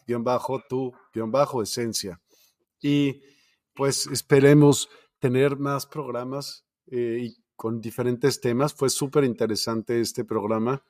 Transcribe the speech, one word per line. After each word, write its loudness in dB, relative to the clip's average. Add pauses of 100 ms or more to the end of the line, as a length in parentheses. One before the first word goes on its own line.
guion -4
bajo, -2
tu, -6 (200)
guion -6
bajo, 0
esencia. -6 (600)
Y, 0 (520)
pues, -2
esperemos 6 (300)
tener 2
más -4
programas, -10 (220)
eh, -4
y -12 (100)
con -6
diferentes -2
temas. 0
Fue 0
súper 0
interesante -2
este -4
programa. -2